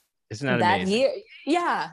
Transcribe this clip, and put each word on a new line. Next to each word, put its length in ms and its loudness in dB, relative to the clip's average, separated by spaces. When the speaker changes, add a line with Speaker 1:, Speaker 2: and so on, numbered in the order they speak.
Speaker 1:
Isn't 180 -6
that 140 2
Speaker 2:
That 140 4
Speaker 1:
amazing? 220 0
Speaker 2:
year, 140 2
yeah, 480 0